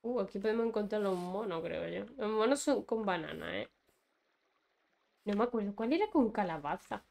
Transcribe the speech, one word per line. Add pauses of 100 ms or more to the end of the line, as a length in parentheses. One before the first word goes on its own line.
Uh,
aquí
podemos
encontrar
los
monos,
creo
yo.
Los
monos
son
con
banana,
¿eh? (1600)
No
me
acuerdo.
¿Cuál
era
con
calabaza?